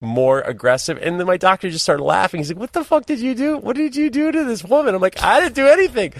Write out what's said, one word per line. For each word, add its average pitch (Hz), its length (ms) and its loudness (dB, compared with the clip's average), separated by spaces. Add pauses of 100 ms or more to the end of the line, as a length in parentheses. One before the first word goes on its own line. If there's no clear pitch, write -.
more 131 400 2
aggressive. 127 600 -2
And 175 180 -4
then 180 80 -2
my 185 100 2
doctor 190 320 0
just 160 140 -6
started 143 200 0
laughing. 175 360 0
He's 147 100 -6
like, 170 100 -8
"What 247 140 -10
the 330 120 -4
fuck 302 200 0
did 285 140 -4
you 254 160 -4
do? 294 220 -2
What - 180 -6
did 285 220 -4
you 302 120 0
do 302 220 -2
to 311 140 -2
this 220 180 -6
woman?" 240 320 2
I'm 185 60 -2
like, 185 200 0
"I 233 200 4
didn't 311 140 -2
do 269 120 4
anything." 277 520 4